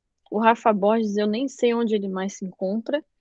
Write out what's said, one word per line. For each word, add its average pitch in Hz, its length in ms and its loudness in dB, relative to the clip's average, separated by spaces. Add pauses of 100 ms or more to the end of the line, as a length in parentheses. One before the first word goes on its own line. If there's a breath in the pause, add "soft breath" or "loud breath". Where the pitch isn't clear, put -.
(300)
o - 80 -4
Rafa 226 340 4
Borges, 208 460 2
eu 208 80 0
nem 220 220 -2
sei 240 260 0
onde 233 220 0
ele 202 120 -4
mais 190 300 -6
se 196 80 -10
encontra. 220 580 -6 (180)